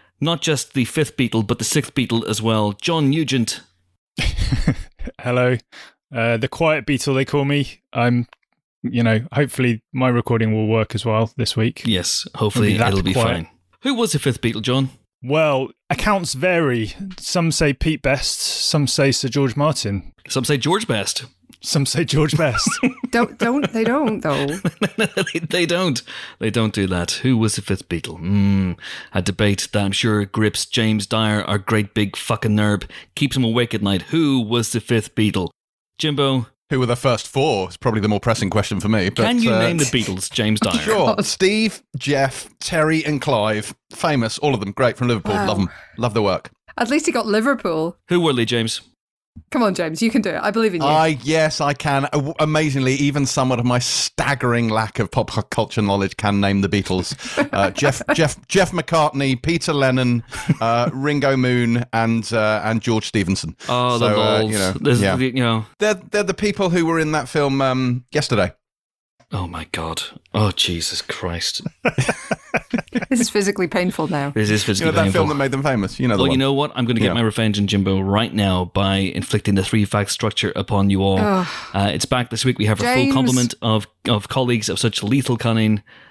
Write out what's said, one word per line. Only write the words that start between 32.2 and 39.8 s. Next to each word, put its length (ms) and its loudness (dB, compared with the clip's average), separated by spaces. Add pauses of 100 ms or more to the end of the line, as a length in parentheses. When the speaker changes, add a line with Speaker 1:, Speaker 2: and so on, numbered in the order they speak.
Speaker 1:
nerd, 320 0 (260)
keeps 220 -2
him 80 2
awake 280 0
at 100 -2
night. 200 0
Who 380 0
was 320 -2
the 80 0
fifth 340 -2
Beatle? 340 0 (480)
Jimbo. 520 0 (220)
Speaker 4:
Who 100 2
were 60 2
the 100 2
first 320 0
four? 400 0
It's 80 -16
probably 240 0
the 80 0
more 120 2
pressing 300 0
question 300 0
for 80 -2
me. 220 2
But, 140 0
Speaker 1:
Can 160 2
you 140 2
Speaker 4:
uh, 60 2
Speaker 1:
name 180 0
the 60 2